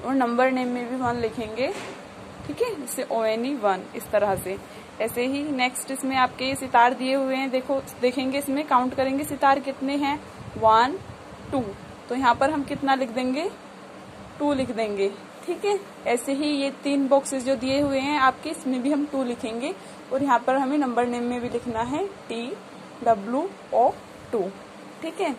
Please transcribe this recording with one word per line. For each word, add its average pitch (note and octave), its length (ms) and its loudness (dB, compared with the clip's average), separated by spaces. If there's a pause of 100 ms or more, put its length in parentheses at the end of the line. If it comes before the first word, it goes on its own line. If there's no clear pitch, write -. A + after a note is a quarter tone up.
और B3 80 0
नंबर B3+ 380 4
नेम B3+ 160 0
में B3 220 -4
भी B3+ 60 -4
वन B3 200 0
लिखेंगे, A3+ 520 -2 (800)
ठीक D4 140 -6
है, A#4 140 0
जैसे C4 360 -6
ओएनई A3+ 440 0
वन, G3+ 280 2 (120)
इस - 160 -10
तरह G3+ 240 4
से। F#3 220 -6 (440)
ऐसे A#3 240 0
ही C#4 200 0
next B3+ 460 -2
इसमें C4+ 260 -2
आपके B3+ 280 2
ये C4+ 100 0
सितार B3+ 380 6
दिए B3+ 220 0
हुए C4 200 2
हैं, C4+ 140 0
देखो, C4 320 0 (200)
देखेंगे B3+ 360 0
इसमें C#4+ 300 -2
count B3+ 280 4
करेंगे C4+ 280 0
सितार C#4 360 4
कितने C4+ 380 -2
हैं, C#4+ 220 0 (380)
वन, A3+ 400 6 (540)
टू, C4+ 120 0 (460)
तो A#3+ 60 -2
यहाँ B3+ 200 6
पर C4+ 140 4
हम D4 140 0
कितना C4+ 320 2
लिख B3+ 140 -2
देंगे, B3+ 400 0 (920)
टू D4 140 2
लिख C4 180 0
देंगे, G#3 380 0 (360)
ठीक F4 200 -4
है। G4+ 140 2 (280)
ऐसे A#3+ 260 2
ही D4 180 0
ये C#4 180 0 (140)
तीन C#4 240 2
boxes C#4 380 4
जो C4+ 100 4
दिए C4 260 2
हुए C#4 180 2
हैं C#4+ 200 0
आपके, C4 300 4
इसमें C4 320 -2
भी C4+ 100 2
हम D4 140 2
टू C4+ 180 -2
लिखेंगे A#3+ 500 -4 (400)
और C4+ 100 2
यहाँ B3+ 160 6
पर C4 160 2
हमें C#4 220 2
number B3 300 4
name A#3+ 160 -2
में B3 180 -2
भी A#3+ 80 -4
लिखना A#3 340 -2
है D4 220 -2 (220)
टी A#3 180 -6 (580)
डब्ल्यू A#3 440 2 (260)
ओ - 160 6 (420)
टू, A3+ 100 0 (600)
ठीक E4 200 -6
है। D4+ 180 0